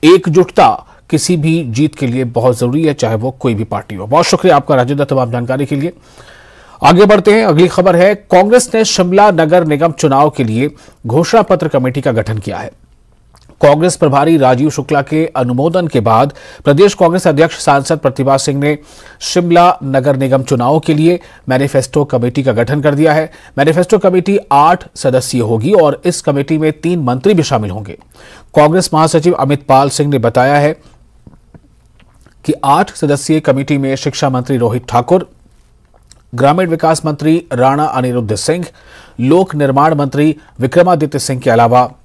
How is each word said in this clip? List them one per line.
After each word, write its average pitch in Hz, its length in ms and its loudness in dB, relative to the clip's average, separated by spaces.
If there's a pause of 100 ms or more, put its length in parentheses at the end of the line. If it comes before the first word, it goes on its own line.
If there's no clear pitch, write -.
एकजुटता 170 800 4 (240)
किसी 165 260 -2
भी 160 280 -2
जीत 135 300 -2
के 139 120 -6
लिए 127 180 -2
बहुत 120 340 0
जरूरी 127 260 -2
है, 147 100 0
चाहे 113 220 -2
वो 117 140 -4
कोई 123 240 -4
भी 107 100 -4
पार्टी - 300 -10
हो। 98 120 -10
बहुत 147 180 2
शुक्रिया 175 320 2
आपका 143 180 0
राजेंद्र 135 300 0
तमाम 131 260 -2
जानकारी 127 360 -4
के 143 100 -4
लिए। 143 160 -6 (880)
आगे 175 220 0
बढ़ते 208 280 2
हैं, 220 140 2
अगली 175 220 2
खबर 180 280 0
है, 190 180 2
कांग्रेस 208 600 2
ने 220 100 2
शिमला 196 460 2
नगर 165 340 2
निगम 156 280 0
चुनाव 147 380 0
के 143 140 -4
लिए 117 260 -2 (360)
घोषणा 160 360 2
पत्र 180 260 0
कमेटी 127 320 -2
का 135 120 -2
गठन 110 260 -4
किया 98 200 -8
है। 110 120 -12 (920)
कांग्रेस 151 340 4
प्रभारी 147 400 2
राजीव 131 340 2
शुक्ला 143 320 -4
के 156 240 -2
अनुमोदन 143 600 -2
के 139 140 -2
बाद 113 340 2 (300)
प्रदेश 180 300 4
कांग्रेस 180 320 0
अध्यक्ष 160 320 0
सांसद 143 400 0
प्रतिभा 139 380 -2
सिंह 139 240 -4
ने 147 180 -2 (420)
शिमला 175 640 2
नगर 135 320 0
निगम 131 260 0
चुनाव 127 360 0
के 156 160 -2
लिए 165 260 0 (280)
मैनिफेस्टो 139 560 0
कमेटी 127 380 -4
का 127 100 0
गठन 117 280 -2
कर 143 140 0
दिया 151 180 2
है। 156 200 -2 (260)
मैनिफेस्टो 175 400 2
कमेटी 185 400 0 (140)
आठ 156 320 2 (100)
सदस्यीय 127 480 -2
होगी 113 300 -2
और 160 320 2
इस 175 160 -2
कमेटी 143 380 -2
में 156 140 0
तीन 170 260 -4
मंत्री 147 360 0
भी 165 80 2
शामिल 110 280 -2
होंगे। 98 280 -12 (560)
कांग्रेस 156 400 2
महासचिव 160 400 2
अमित 143 340 -2
पाल 143 200 4
सिंह 147 220 -4
ने 139 80 0
बताया 123 380 0
है 147 200 0 (1700)
कि 156 100 -2 (100)
आठ 147 260 2
सदस्यीय 151 500 -2
कमेटी 139 380 -2
में 135 180 -2
शिक्षा 139 340 -4
मंत्री 131 260 -4
रोहित 117 320 -2
ठाकुर, 170 420 0 (1040)
ग्रामीण 143 320 0
विकास 160 400 -2
मंत्री 156 460 -2
राणा 135 320 0
अनिरुद्ध 123 500 -2
सिंह, 165 300 -4 (560)
लोक 165 340 0
निर्माण 147 400 2
मंत्री 143 420 0 (240)
विक्रमादित्य 151 580 0
सिंह 127 220 -6
के 131 100 0
अलावा 120 420 2 (120)